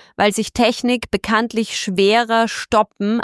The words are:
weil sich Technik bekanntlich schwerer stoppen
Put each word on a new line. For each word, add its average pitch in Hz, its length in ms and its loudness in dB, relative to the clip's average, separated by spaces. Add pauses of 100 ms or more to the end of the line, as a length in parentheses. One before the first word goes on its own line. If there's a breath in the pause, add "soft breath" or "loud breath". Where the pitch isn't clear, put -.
(160 soft breath)
weil 208 160 2
sich 214 200 -4
Technik 240 580 0
bekanntlich 220 680 -2
schwerer 220 680 2
stoppen 214 760 -2